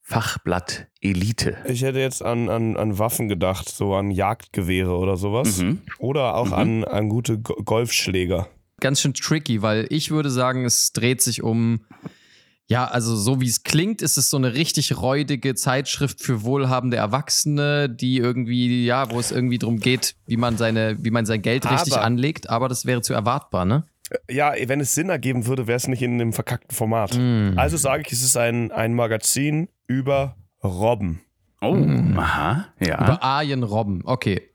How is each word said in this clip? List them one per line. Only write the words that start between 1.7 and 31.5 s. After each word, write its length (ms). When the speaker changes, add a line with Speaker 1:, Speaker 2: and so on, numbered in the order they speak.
Speaker 2:
hätte 160
jetzt 240
an, 260
an, 280
an 200
Waffen 320
gedacht, 400
so 240
an 160
Jagdgewehre 880
oder 200
sowas. 440
Speaker 1:
Mhm. 220
Speaker 2:
Oder 340
auch 140
Speaker 1:
Mhm. 60
Speaker 2:
an, 320
an 240
gute 280
Go-, 260
Golfschläger. 840
Speaker 3:
Ganz 220
schön 140
tricky, 480
weil 260
ich 220
würde 180
sagen, 340
es 300
dreht 300
sich 180
um, 380
ja, 180
also 300
so 260
wie 60
es 160
klingt, 400
ist 140
es 120
so 80
eine 160
richtig 480
räudige 540
Zeitschrift 640
für 220
wohlhabende 540
Erwachsene, 920
die 280
irgendwie, 680
ja, 240
wo 100
es 120
irgendwie 260
drum 220
geht, 360
wie 100
man 200
seine, 460
wie 60
man 160
sein 160
Geld 300
richtig 220
Speaker 2:
Aber 100
Speaker 3:
anlegt, 480
aber 180
das 160
wäre 160
zu 120
erwartbar, 520
ne? 220
Speaker 2:
Ja, 240
wenn 120
es 140
Sinn 160
ergeben 380
würde, 180
wäre 120
es 100
nicht 160
in 160
dem 120
verkackten 420
Format. 440
Speaker 3:
Mm. 400
Speaker 2:
Also 200
sage 280
ich, 80
es 100
ist 140
ein, 340
ein 220
Magazin 760
über 500
Robben. 580